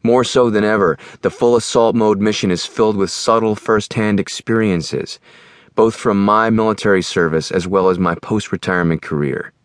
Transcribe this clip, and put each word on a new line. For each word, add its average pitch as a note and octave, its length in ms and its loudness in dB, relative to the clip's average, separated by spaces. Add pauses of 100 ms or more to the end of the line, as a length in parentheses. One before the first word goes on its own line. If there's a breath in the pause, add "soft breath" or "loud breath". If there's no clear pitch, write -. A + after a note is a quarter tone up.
More A#2+ 200 4
so B2 260 2
than G#2 140 2
ever, G2+ 340 2 (240 loud breath)
the F2 100 0
full A#2+ 260 2
assault A2+ 360 2
mode G#2+ 280 2
mission G#2 280 0
is F2 160 -2
filled G#2+ 300 0
with F#2+ 160 -2
subtle A2+ 440 0
first-hand G#2+ 680 -2
experiences, G2 1000 -4 (560 loud breath)
both A2+ 200 2
from G2+ 280 0
my G#2+ 260 2
military G#2+ 520 0
service D#2+ 500 -2
as F2+ 160 -2
well F#2+ 220 2
as F2+ 100 0
my F2 160 0
post-retirement F2 840 -2
career. D2 500 -6 (140)